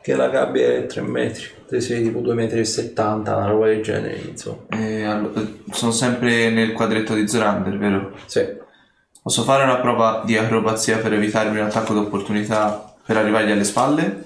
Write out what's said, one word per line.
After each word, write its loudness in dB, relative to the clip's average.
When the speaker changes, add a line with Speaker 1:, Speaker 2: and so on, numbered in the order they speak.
Speaker 1:
Che -2
la 2
gabbia 2
è 0
tre -8
metri. -4
Te -2
sei -2
tipo -2
due 0
metri 0
e 2
settanta, -2
una 0
roba 4
del 2
genere, -4
insomma. -10
Speaker 2:
Eh, -2
allo-, -2
eh, -6
sono 0
sempre 2
nel 2
quadretto 0
di 2
Zorander, 0
vero? 0
Speaker 1:
Sì. 0
Speaker 2:
Posso -2
fare 4
una 4
prova 2
di 0
acrobazia 0
per 0
evitarmi 0
un 0
attacco -2
d'opportunità -2
per 2
arrivargli 2
alle 2
spalle? 0